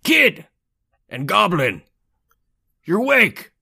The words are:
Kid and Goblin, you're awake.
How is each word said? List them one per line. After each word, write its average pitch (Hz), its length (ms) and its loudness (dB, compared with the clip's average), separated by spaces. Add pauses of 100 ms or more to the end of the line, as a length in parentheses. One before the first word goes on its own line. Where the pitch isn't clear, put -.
Kid 302 420 0 (640)
and 131 200 -10
Goblin, 156 540 0 (1000)
you're 175 160 -2
awake. 247 520 0 (100)